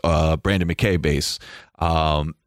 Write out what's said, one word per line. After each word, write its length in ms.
uh, 340
Brandon 300
McKay 320
base. 380
Um, 580